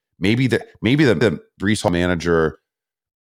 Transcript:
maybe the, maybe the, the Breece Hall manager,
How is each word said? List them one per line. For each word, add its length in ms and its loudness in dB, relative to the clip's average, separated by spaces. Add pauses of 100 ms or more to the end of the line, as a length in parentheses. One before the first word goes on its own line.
(200)
maybe 260 0
the, 180 -2 (200)
maybe 200 2
the, 120 4
the 240 0 (200)
Breece 220 -2
Hall 80 0
manager, 680 0 (720)